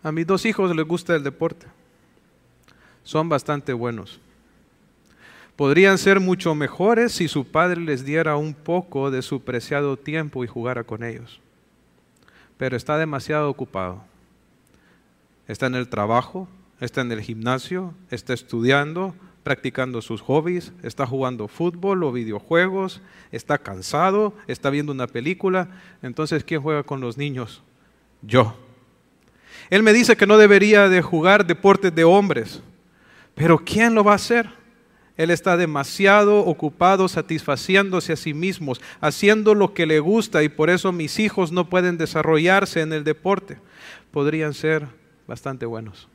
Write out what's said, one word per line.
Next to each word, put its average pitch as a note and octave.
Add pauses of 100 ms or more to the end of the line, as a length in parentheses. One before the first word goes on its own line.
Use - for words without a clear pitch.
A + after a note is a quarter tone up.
A D#3
mis E3
dos F#3
hijos F#3+
les D#3
gusta E3+
el D3
deporte. D3+ (1400)
Son D#3
bastante C#3+
buenos. A#2 (1300)
Podrían F3
ser G3
mucho F3+
mejores A3
si E3+
su C3+
padre E3+
les C#3
diera D#3
un D3+
poco D3
de B2+
su B2+
preciado C#3
tiempo D3
y A#2
jugara A#2+
con A2+
ellos. A#2 (1160)
Pero B2+
está D3+
demasiado D3+
ocupado. F#2+ (1400)
Está A2
en B2+
el B2
trabajo, A#2 (320)
está B2+
en A#2+
el G#2+
gimnasio, B2+ (160)
está B2+
estudiando, C#3+ (280)
practicando B2+
sus A2+
hobbies, E3+ (100)
está B2
jugando B2+
fútbol F3
o C#3
videojuegos, E3 (300)
está -
cansado, F#3 (140)
está C3+
viendo D3
una C3
película. F#3 (320)
Entonces, D#3
¿quién D#3
juega D3
con C3+
los A#2+
niños? B2+ (600)
Yo. A2 (1120)
Él G3+
me A3
dice A#3
que G3+
no G#3+
debería G3+
de F3+
jugar F3+
deportes F#3+
de E3
hombres, E3+ (760)
pero D#3+
¿quién A3+
lo G#3+
va G#3
a -
hacer? A#3 (680)
Él D#3+
está F3
demasiado G3
ocupado F3+
satisfaciéndose E3+
a D3
sí D3+
mismos, E3 (220)
haciendo G#3
lo G3+
que E3+
le D#3
gusta, F3
y D3+
por D#3
eso F3+
mis E3
hijos G3
no F3
pueden F3+
desarrollarse E3
en D#3
el D3+
deporte. F3+ (540)
Podrían D3+
ser D#3 (400)
bastante B2+
buenos. A2